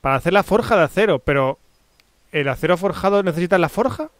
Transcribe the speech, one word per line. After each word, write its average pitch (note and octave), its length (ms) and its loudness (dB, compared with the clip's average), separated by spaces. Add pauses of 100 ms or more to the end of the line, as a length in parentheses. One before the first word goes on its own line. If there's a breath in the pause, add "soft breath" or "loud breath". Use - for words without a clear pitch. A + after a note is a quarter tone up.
Para C3+ 140 0
hacer E3 180 -2
la G3 100 2
forja A3+ 320 0
de F3 80 4
acero, F3+ 360 0
pero C3+ 400 -2 (720)
el C#3+ 160 -2
acero D#3+ 260 0
forjado G3 480 0
necesita F3+ 340 0
la E3 120 2
forja C4 400 -4 (100)